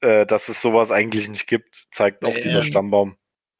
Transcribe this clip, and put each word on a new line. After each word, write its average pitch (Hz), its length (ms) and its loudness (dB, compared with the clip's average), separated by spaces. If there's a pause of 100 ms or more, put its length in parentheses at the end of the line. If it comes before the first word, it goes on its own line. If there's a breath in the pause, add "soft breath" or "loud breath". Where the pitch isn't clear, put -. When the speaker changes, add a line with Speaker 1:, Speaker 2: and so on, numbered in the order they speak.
Speaker 1:
äh, 110 240 4
dass 104 240 -2
es 110 120 -4
sowas 113 300 2
eigentlich 110 380 -2
nicht 104 180 -12
gibt, - 460 -6
zeigt 101 320 0
auch 113 80 -2
Speaker 2:
Ja, 117 80 -6
Speaker 1:
dieser 160 180 -2
Speaker 3:
ja. - 40 0
Speaker 1:
Stammbaum. 101 520 0 (440)